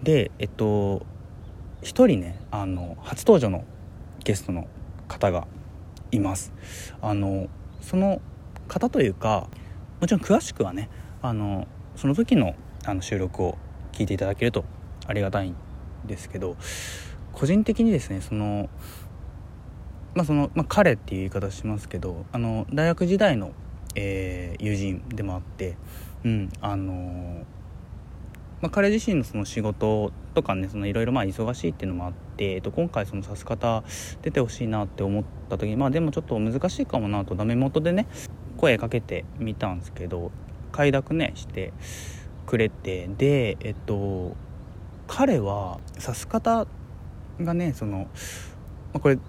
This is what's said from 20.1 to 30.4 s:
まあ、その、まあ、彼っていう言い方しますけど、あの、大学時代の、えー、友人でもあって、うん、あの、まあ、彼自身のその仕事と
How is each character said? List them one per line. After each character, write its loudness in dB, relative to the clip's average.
ま 4
あ、 2
そ 2
の、 4
ま 4
あ、 -2
彼 8
っ 0
て -6
い 0
う 0
言 0
い -2
方 -2
し -6
ま 0
す -8
け -4
ど、 -6
あ -2
の、 0
大 4
学 4
時 4
代 6
の、 -4
え -2
ー、 -8
友 2
人 -2
で -4
も -2
あ -2
っ -4
て、 -6
う 2
ん、 2
あ 0
の、 -4
ま 0
あ、 0
彼 6
自 2
身 6
の 4
そ -6
の 0
仕 -4
事 2
と 4